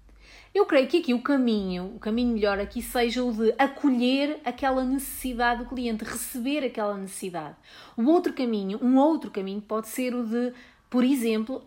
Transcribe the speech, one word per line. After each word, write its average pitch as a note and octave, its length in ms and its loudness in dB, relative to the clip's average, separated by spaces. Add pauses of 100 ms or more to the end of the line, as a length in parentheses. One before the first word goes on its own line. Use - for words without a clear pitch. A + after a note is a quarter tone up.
(540)
Eu G4 100 6
creio C4+ 240 4
que F4 100 2
aqui E4+ 140 0
o A#3+ 100 0
caminho, G#3 720 0
o G#3+ 40 -16
caminho A#3 340 -2
melhor G3+ 260 2
aqui G3+ 220 -4
seja A#3+ 420 0
o B3 100 0
de A3 260 2
acolher C4+ 840 2
aquela C4 380 0
necessidade B3 800 -2
do B3 60 -10
cliente, A#3 360 -4
receber C4 600 -4
aquela G#3+ 320 -2
necessidade. F#3 580 -10 (420)
O A3+ 100 0
outro D#4+ 260 6
caminho, G#3+ 500 -2
um B3+ 140 4
outro C#4 340 4
caminho G3 300 -6
pode G#3+ 280 -6
ser B3+ 260 -4
o A#3+ 120 -4
de, A#3+ 260 -2 (380)
por B3 140 4
exemplo, A#3 640 0